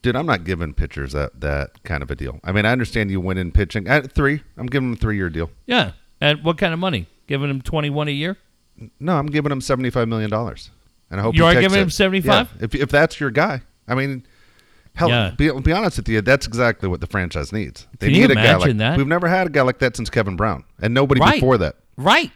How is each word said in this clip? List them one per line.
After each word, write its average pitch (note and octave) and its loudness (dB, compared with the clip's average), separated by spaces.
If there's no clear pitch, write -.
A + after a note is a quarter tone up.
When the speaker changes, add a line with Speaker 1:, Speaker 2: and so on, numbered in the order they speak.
Speaker 1:
Dude, B2 0
I'm D3+ -2
not G2+ 0
giving E2 -4
pitchers C#2+ -4
that, C#2 -6
that C#2+ -6
kind C#2+ -6
of C2+ -10
a C#2 -6
deal. C2+ -10
I F2 -6
mean, G#2 2
I A2+ 4
understand A#2 -2
you F#2+ -2
win F#2 -4
in F2 -6
pitching. G2 0
At B2+ 0
three, C#3+ 0
I'm C3 -10
giving C3 -2
him A#2+ -4
a - -10
three-year G#2 -2
deal. D#2+ -6
Speaker 2:
Yeah. G3+ 0
At D3 2
what D#3+ -2
kind F3 0
of E3 -4
money? C#3+ -4
Giving C#3+ -4
him C3+ -6
twenty-one D3 -4
a C#3+ -4
year? D#3+ -4
Speaker 1:
No, D#3+ -2
I'm C#3+ -2
giving D3 -2
him C3 -4
seventy-five B2 0
million A2 -2
dollars. A2 -6
And F#2+ -4
I - 0
hope A2+ 0
Speaker 2:
You E3 6
Speaker 1:
he E3 8
Speaker 2:
are F3 6
Speaker 1:
takes F3+ 6
Speaker 2:
giving F#3+ 2
Speaker 1:
it. G3 4
Speaker 2:
him F3 0
seventy-five? G3 2
Speaker 1:
Yeah, - -6
if, G#2+ -6
if - -2
that's D3 2
your C#3 -2
guy. C#3+ -2
I A#2+ -4
mean, C3+ -6
hell, E3 0
Speaker 2:
Yeah. A2+ 2
Speaker 1:
be, D3+ 2
be D#3+ 2
honest G3 0
with G#2 -6
you, A2 2
that's C3 2
exactly A#2 0
what F2+ -4
the - -8
franchise F2 -4
needs. G2 -8
They - 0
Speaker 2:
Can C#3 4
you G#3 8
Speaker 1:
need B3+ 6
a - 6
guy A2 2
Speaker 2:
imagine F2+ 2
Speaker 1:
like A2 0
Speaker 2:
that? A#2+ 0
Speaker 1:
We've C#3 0
never E3+ 0
had F#3 2
a - -4
guy C#3+ 2
like B2+ 0
that B2 0
since A2+ -8
Kevin G2+ 0
Brown, F#2 -2
and A2+ 0
nobody C3+ 4
Speaker 2:
Right. G#3 6
Speaker 1:
before B2+ 4
that. E2 -2
Speaker 2:
Right. A#3 2